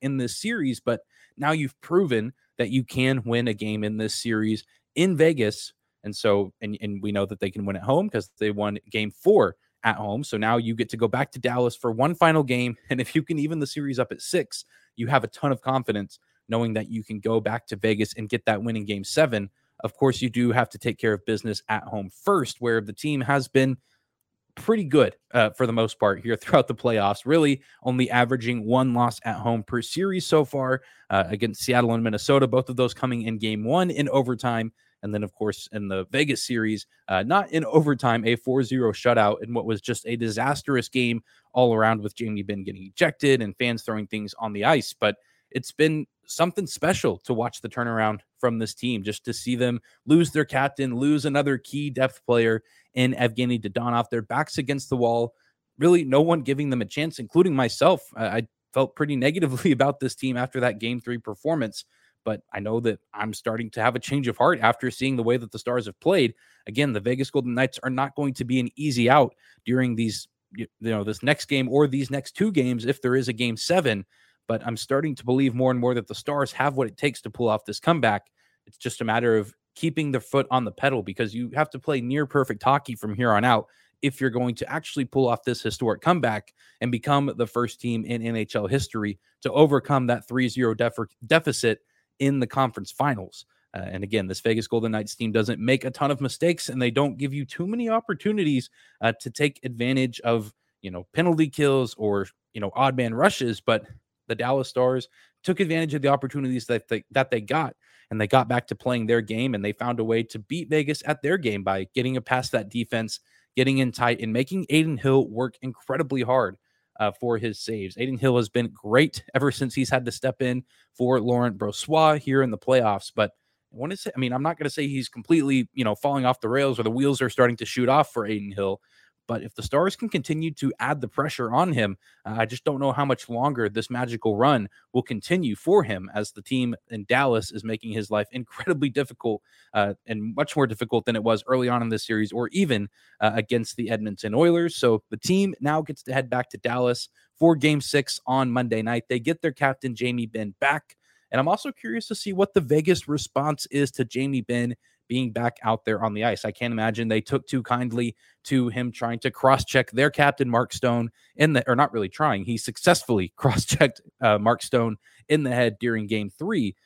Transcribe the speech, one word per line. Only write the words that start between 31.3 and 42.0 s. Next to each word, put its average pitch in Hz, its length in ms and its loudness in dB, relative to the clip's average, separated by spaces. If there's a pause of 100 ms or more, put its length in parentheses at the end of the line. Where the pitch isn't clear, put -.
Seattle 120 320 4
and 113 100 0
Minnesota, 127 440 2
both 127 220 0
of 127 60 -6
those 123 180 2
coming 123 280 -4
in 113 160 -4
game 107 260 -2
one 170 260 2
in 143 200 -2
overtime. 120 640 -2 (300)
And 104 100 -6
then, 104 100 -2
of 101 80 -8
course, - 400 -6
in 104 160 -8
the 95 240 -4
Vegas 139 300 0
series, 110 460 -4 (200)
uh, 95 140 0
not 175 300 0
in 160 140 0
overtime, 131 600 2
a 117 100 4
four 131 280 0
zero 120 280 0
shutout 110 520 2
in 113 100 -8
what 107 120 -2
was 110 140 -2
just - 280 -6
a 120 80 -4
disastrous 120 760 -2
game 120 320 0 (320)
all 123 220 4
around, 110 260 4